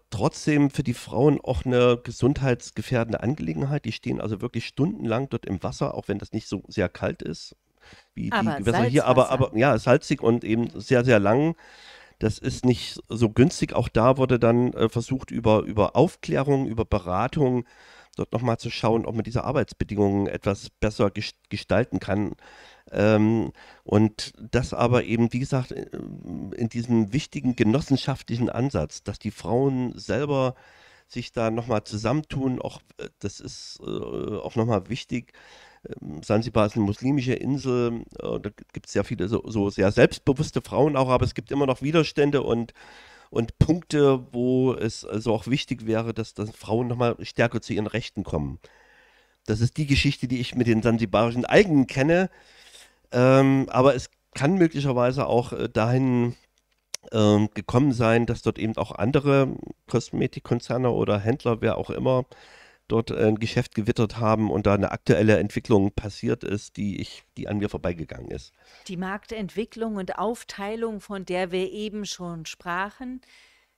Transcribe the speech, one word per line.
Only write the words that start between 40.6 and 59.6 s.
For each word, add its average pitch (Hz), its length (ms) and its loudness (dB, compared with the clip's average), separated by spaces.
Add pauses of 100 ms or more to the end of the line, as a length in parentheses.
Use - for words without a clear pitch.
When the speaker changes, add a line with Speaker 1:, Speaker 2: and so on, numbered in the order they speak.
Speaker 1:
Frauen 139 360 0
auch, 131 120 2
aber 127 160 4
es - 100 -4
gibt - 160 -10
immer 139 160 0
noch 131 160 -2
Widerstände 143 600 2
und, 117 300 -2 (580)
und - 280 -4
Punkte, 143 760 2
wo 127 420 2
es - 300 -6
also 110 280 -2
auch - 140 -2
wichtig 113 400 -4
wäre, 113 260 -2
dass, 110 220 -8
dass 104 160 -6
Frauen 120 380 -4
nochmal 120 340 0
stärker 117 400 -2
zu - 100 -8
ihren 104 140 -2
Rechten 107 380 -6
kommen. 73 340 -4 (840)
Das 107 160 -2
ist 117 160 0
die 156 100 -2
Geschichte, 139 420 0
die 127 100 -2
ich 120 160 -6
mit 120 140 2
den 110 140 4
sansibarischen 113 600 2
Algen 151 440 4
kenne, 165 420 2 (800)
ähm, 135 600 6
aber 131 260 6
es 127 120 -8 (260)
kann 147 200 2
möglicherweise 139 720 2
auch, 123 260 0
äh, - 160 -4
dahin, 120 680 2 (760)
ähm, 104 420 6
gekommen 127 400 2
sein, 117 320 4
dass 117 180 -4
dort - 180 -2
eben 107 160 -2
auch - 160 -4
andere 139 640 2 (320)